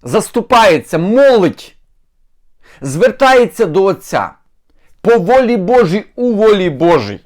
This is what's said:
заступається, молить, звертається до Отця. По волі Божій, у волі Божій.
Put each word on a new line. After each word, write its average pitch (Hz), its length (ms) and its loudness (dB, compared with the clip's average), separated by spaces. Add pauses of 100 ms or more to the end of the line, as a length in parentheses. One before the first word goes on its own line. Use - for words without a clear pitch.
заступається, 185 920 0
молить, 214 760 0 (1040)
звертається 220 840 0
до 175 180 -2
Отця. 127 480 -4 (720)
По 233 160 2
волі 233 400 0
Божій, 196 480 0 (100)
у 247 180 -4
волі 202 360 0
Божій. 135 560 -2